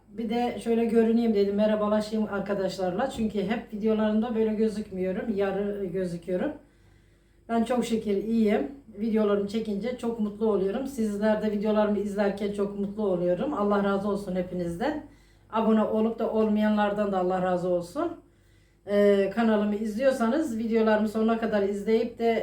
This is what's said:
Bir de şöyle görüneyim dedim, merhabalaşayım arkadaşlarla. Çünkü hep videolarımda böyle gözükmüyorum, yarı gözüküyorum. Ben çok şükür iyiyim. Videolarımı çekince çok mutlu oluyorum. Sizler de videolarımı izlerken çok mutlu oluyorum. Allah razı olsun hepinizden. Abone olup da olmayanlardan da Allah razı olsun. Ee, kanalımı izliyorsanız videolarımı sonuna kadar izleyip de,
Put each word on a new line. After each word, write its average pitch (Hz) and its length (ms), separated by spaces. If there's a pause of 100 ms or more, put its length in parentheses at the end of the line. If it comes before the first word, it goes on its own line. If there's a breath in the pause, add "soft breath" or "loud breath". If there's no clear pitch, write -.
Bir 233 220
de 240 300
şöyle 226 260
görüneyim 226 500
dedim, 202 200
merhabalaşayım 214 760
arkadaşlarla. 190 760
Çünkü 208 380
hep 220 260
videolarımda 214 600
böyle 220 180
gözükmüyorum, 202 840
yarı 202 500
gözüküyorum. 180 680 (960 soft breath)
Ben 233 140
çok 240 220
şükür 214 300
iyiyim. 226 560 (280)
Videolarımı 208 480
çekince 214 500
çok 226 220
mutlu 208 320
oluyorum. 202 360
Sizler 214 540
de 214 100
videolarımı 208 480
izlerken 202 520
çok 202 280
mutlu 202 280
oluyorum. 180 460
Allah 202 300
razı 196 260
olsun 185 260
hepinizden. 180 680 (460 loud breath)
Abone 220 320
olup 220 360
da 226 120
olmayanlardan 208 800
da 190 80
Allah 185 220
razı 180 280
olsun. 277 420 (760 soft breath)
Ee, 202 480
kanalımı 214 400
izliyorsanız 233 840
videolarımı 220 520
sonuna 220 300
kadar 208 240
izleyip 220 560
de, 233 120 (120)